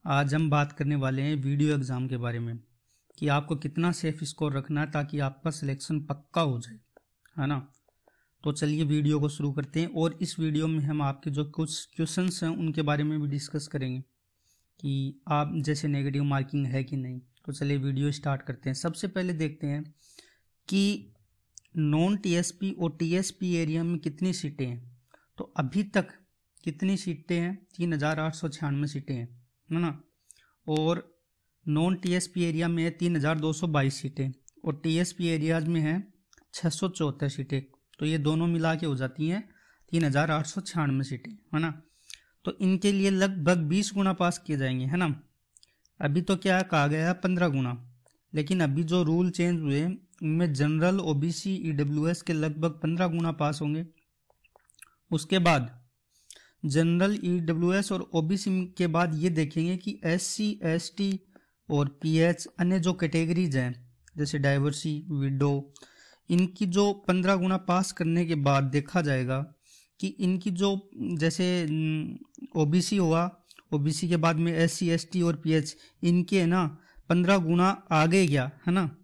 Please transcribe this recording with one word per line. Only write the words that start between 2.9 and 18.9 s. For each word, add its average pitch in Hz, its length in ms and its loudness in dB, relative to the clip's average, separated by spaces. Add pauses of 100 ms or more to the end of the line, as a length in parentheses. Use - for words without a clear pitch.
कि 147 100 -2
आपको 147 300 0
कितना 165 340 -2
सेफ 156 320 -4
स्कोर 147 300 -4
रखना 147 280 -2
है 151 100 -4
ताकि 147 280 -4
आपका 143 320 -4
सिलेक्शन 147 500 -4
पक्का 151 400 -4
हो 131 180 0
जाए, - 200 -14 (560)
है 139 120 -2
ना। 143 120 0 (840)
तो 151 100 0
चलिए 151 320 0
वीडियो 151 340 2
को 147 100 2
शुरू 143 220 -2
करते 147 280 -4
हैं 170 140 -2
और 160 280 0
इस - 180 -6
वीडियो 156 280 0
में 160 140 0
हम 147 200 0
आपके 139 280 -2
जो 147 220 -2
कुछ 160 360 -6
क्वेश्चंस 180 560 -2
हैं 160 60 0
उनके 160 320 -2
बारे 147 220 0
में 151 180 -2
भी 147 80 -2
डिस्कस 143 380 -6
करेंगे 131 320 -6
कि - 1300 -8
आप 151 280 0
जैसे 147 300 -2
नेगेटिव 143 380 -2
मार्किंग 139 420 -2
है 131 160 -2
कि 135 140 -6
नहीं। 127 220 -8 (260)
तो 143 80 -8
चलिए 143 260 -2
वीडियो 139 320 0
स्टार्ट 139 300 -4
करते - 280 -8
हैं। 135 60 -4
सबसे 170 340 -6